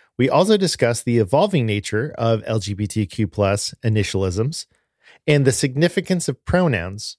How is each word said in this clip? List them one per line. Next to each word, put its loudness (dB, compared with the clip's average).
We 4
also 4
discuss 0
the 0
evolving 2
nature -4
of 0
L -2
G -6
B -4
T -2
Q -2
plus -2
initialisms -2
and 4
the 4
significance 0
of -6
pronouns -2